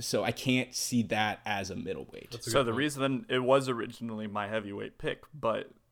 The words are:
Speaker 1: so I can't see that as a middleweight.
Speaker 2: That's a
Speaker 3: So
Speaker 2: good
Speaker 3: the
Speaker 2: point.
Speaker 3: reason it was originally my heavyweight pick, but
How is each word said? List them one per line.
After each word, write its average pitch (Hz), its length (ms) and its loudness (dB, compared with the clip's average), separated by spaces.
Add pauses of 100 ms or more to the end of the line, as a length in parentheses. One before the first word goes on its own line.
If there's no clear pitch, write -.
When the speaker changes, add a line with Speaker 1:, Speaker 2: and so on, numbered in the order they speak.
Speaker 1:
so 117 240 0
I 117 80 0
can't 127 420 0
see - 300 2
that 107 400 0
as 101 260 -2
a 92 60 -6
middleweight. - 540 -8
Speaker 2:
That's - 160 -10
a 117 40 -2
Speaker 3:
So 131 100 6
Speaker 2:
good 123 80 2
Speaker 3:
the - 40 2
Speaker 2:
point. 113 60 0
Speaker 3:
reason 135 500 0
it 127 120 2
was 131 280 6
originally 113 580 -4
my 104 220 -4
heavyweight 104 480 -4
pick, - 280 -6 (140)
but 113 300 0 (240)